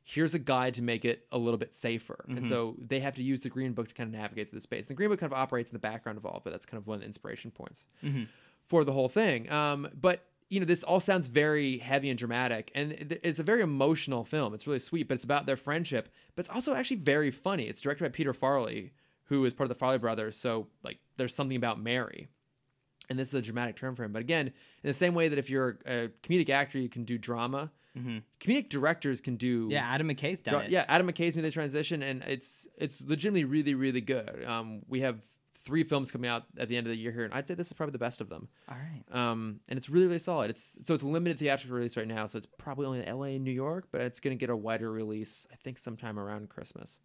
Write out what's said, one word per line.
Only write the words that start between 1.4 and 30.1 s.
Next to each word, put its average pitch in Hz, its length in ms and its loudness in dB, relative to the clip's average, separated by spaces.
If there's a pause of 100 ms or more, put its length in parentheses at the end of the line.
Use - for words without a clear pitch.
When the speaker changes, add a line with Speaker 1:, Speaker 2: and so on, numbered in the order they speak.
Speaker 1:
bit 110 180 -4
safer." - 540 -4
And 127 120 -4
Speaker 2:
Mm-hmm. 120 80 -2
Speaker 1:
so 117 300 0
they 127 220 -2
have 135 140 -4
to 139 80 -4
use 131 180 2
the 135 80 -4
Green 127 240 -2
Book 113 160 -4
to - 60 -20
kinda 113 200 -6
navigate 104 360 -6
through 107 80 -10
the 104 40 -12
space. 110 200 -6
And 117 60 -12
the 139 60 -8
Green 190 140 2
Book 202 120 2
kind 151 120 -2
of 135 60 -2
operates 127 320 0
in - 40 -14
the 113 60 -6
background 110 380 -6
of 104 80 -8
all, 87 180 -6
but 92 60 -6
that's 90 160 -10
kind - 120 -12
of 101 80 -12
one 107 100 -4
of 101 40 -8
the - 60 -12
inspiration 107 440 -10
points - 360 -16 (180)
Speaker 2:
Mm-hmm. 139 200 0 (420)
Speaker 1:
for 165 180 6
the 139 80 0
whole 135 160 4
thing. 139 420 2
Um, 147 380 0 (100)
but, - 280 2 (240)
you 196 100 2
know, 175 60 2
this 175 180 4
all 180 160 6
sounds 180 280 2
very 143 500 4
heavy 135 320 0
and 123 80 0
dramatic, 117 560 0
and 147 180 -2
it, 151 300 -6
it's 160 160 0
a 160 60 0
very 220 180 6
emotional 143 600 4
film. 127 300 0
It's 107 140 -10
really 143 140 0
sweet, - 280 -2
but 139 60 2
it's 123 100 -4
about 139 220 2
their 135 100 2
friendship, 147 540 -2 (260)
but - 80 -4
it's - 100 -10
also 254 200 0
actually 247 240 -2
very 147 320 4
funny. 180 380 -2
It's - 120 -10
directed 143 240 0
by 143 60 0
Peter 139 240 0
Farrelly, 117 560 0 (400)
who 139 140 4
is 123 80 4
part 131 180 0
of 120 80 -4
the - 60 -2
Farrelly 131 160 4
brothers. 110 380 -2
So, 113 300 -2 (140)
like, - 180 -10 (180)
there's 127 160 0
something 135 240 -2
about 117 200 0
Mary. 120 500 -2 (840)
And 131 80 -2
this 131 100 -2
is 139 60 -8
a 131 80 2
dramatic 113 340 -4
term 131 180 -6
for 120 80 -6
him. 107 80 -4
But 107 120 -4
again, 151 240 0
in 127 60 -6 (360)
the 139 60 2
same 175 200 4
way 165 140 6
that 147 100 2
if 131 120 -2
you're 131 340 0
a 120 240 -2 (140)
comedic 165 260 4
actor, 139 300 2
you 127 100 0
can 120 160 -6
do 117 140 -2
drama, 123 520 -2 (280)
Speaker 2:
Mm-hmm. 123 200 -6 (220)
Speaker 1:
comedic 254 300 2
directors 143 500 0
can 123 160 -4
do 117 340 0
Speaker 2:
Yeah, 143 140 2
Adam 139 240 0
McKay's 147 320 -2